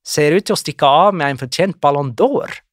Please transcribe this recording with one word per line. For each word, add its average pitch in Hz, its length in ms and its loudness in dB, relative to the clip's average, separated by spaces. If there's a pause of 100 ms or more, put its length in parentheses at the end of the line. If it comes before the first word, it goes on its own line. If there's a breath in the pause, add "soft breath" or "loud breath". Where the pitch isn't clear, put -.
ser 147 300 0
ut 202 140 0
til 214 80 -2
å 165 40 -2
stikke - 280 -2
av 165 280 4
med 156 160 -2
en 139 60 -4
fortjent 156 440 -4
Ballon 143 340 0
d'Or. 247 360 0 (220)